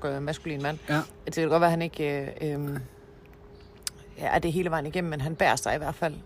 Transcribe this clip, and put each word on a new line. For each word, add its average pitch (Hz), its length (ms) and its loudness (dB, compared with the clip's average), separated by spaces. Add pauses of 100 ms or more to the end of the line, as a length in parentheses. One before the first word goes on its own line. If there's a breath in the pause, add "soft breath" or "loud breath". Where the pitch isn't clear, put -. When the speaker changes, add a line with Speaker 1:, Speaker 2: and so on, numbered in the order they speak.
Speaker 1:
øh, 139 180 -2
maskulin 147 400 -4
mand. 147 160 -2 (100)
Speaker 2:
Ja. 151 120 4 (260)
Speaker 1:
Det 160 80 -4
kan 160 140 2
godt 165 120 6
være, 170 100 8
han 165 120 2
ikke, 147 380 -2
øh, 147 320 -4
øhm, 143 260 -2 (1400)
ja, 151 80 -4
er - 120 4
det 165 140 2
hele 175 180 0
vejen 156 160 0
igennem, 170 240 -2
men 151 100 -4
han 151 160 -2
bærer 135 200 4
sig - 180 0
i 147 40 0
hvert 156 160 -4
fald 151 200 -2 (120)